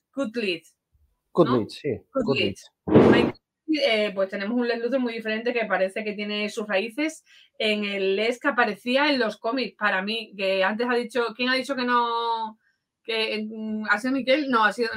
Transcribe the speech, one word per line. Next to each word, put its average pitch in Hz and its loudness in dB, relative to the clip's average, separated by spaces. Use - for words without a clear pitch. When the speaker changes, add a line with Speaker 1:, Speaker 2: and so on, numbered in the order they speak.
Speaker 1:
Kutlitz, 214 -4
¿no? - -20
Speaker 2:
Kutlitz, 127 4
sí, 117 -4
Speaker 1:
Kutlitz. - -2
Speaker 2:
Kutlitz. - 8
Speaker 1:
Michael, - 4
eh, 214 2
pues 190 0
tenemos 202 -4
un 240 0
Lex 233 -2
Luthor 247 0
muy 240 -2
diferente 226 -4
que 226 0
parece 190 0
que 208 -6
tiene 208 -4
sus 208 -8
raíces 226 -2
en 214 0
el 196 0
Lex 233 0
que 302 0
aparecía 247 2
en 269 2
los 220 -2
cómics, 233 -4
para 196 0
mí, 220 -6
que 190 0
antes 214 0
ha 247 2
dicho, 240 -2
¿quién 254 -2
ha 254 2
dicho 262 -2
que 247 -4
no? 233 0
Que, 220 -4
mm, 220 -6
¿ha 208 2
sido 254 -2
Miquel? 269 0
No, 233 4
ha 208 2
sido, 226 -2